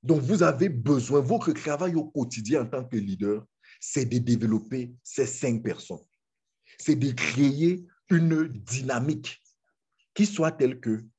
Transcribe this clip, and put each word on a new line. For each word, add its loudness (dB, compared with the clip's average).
Donc, 4
vous 2
avez 2
besoin, 2
votre 0
travail -2
au 0
quotidien -2
en -4
tant -6
que -6
leader, -2
c'est -2
de 0
développer -2
ces -2
cinq -4
personnes. -8
C'est 2
de 0
créer 2
une 4
dynamique -4
qui 4
soit 0
telle 0
que -4